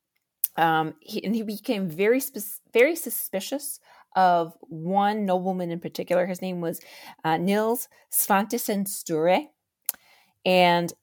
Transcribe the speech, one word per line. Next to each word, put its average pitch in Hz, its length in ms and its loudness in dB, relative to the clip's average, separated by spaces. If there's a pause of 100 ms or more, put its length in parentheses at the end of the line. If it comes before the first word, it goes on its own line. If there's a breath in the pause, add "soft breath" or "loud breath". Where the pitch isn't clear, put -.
(580)
Um, 160 420 2
he, - 240 -10
and 196 100 -2
he 226 100 0
became 202 440 -4
very 202 320 2
spec-, 226 240 -8 (300)
very 294 240 4
suspicious - 840 -8 (360 soft breath)
of 175 440 4
one 202 640 -2
nobleman 185 460 -2
in 170 80 -6
particular. 175 460 -2
His 185 160 -6
name 185 180 -6
was, 165 220 -4 (420 loud breath)
uh, 160 140 2
Nils 214 500 0 (240 soft breath)
Svantesson 208 760 0
Sture, 180 580 0 (1000 soft breath)
and 175 480 4 (120)